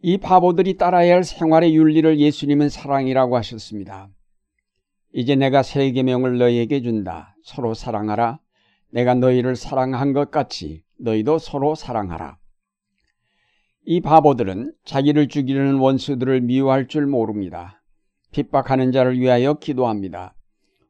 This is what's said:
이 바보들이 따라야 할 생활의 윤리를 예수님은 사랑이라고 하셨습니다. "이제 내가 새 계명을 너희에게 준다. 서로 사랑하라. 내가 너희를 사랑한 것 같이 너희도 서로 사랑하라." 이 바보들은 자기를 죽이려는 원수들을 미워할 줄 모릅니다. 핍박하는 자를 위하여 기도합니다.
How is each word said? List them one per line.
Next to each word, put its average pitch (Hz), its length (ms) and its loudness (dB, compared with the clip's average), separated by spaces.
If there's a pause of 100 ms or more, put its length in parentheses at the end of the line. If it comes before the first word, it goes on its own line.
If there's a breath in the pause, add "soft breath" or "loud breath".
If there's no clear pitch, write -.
이 180 160 0
바보들이 185 600 2
따라야 175 380 4
할 180 80 4
생활의 165 520 2
윤리를 156 440 4
예수님은 147 500 2
사랑이라고 131 680 -2
하셨습니다. 101 720 -10 (1040)
"이제 131 220 0
내가 135 280 2
새 135 280 -2
계명을 127 460 0
너희에게 123 440 2
준다. 95 640 -8
서로 117 300 -8
사랑하라. 110 640 -4 (520)
내가 123 220 0
너희를 127 420 2
사랑한 131 580 -4
것 143 180 -2
같이 82 520 -6 (160)
너희도 117 400 -2
서로 147 360 -4
사랑하라." 90 640 -10 (1500)
이 175 140 0
바보들은 131 720 2 (100)
자기를 143 440 2
죽이려는 139 520 -2
원수들을 131 600 0
미워할 131 460 0
줄 147 180 -4
모릅니다. 104 800 -6 (480)
핍박하는 131 600 -2
자를 127 280 2
위하여 127 360 2
기도합니다. 104 800 -6 (540)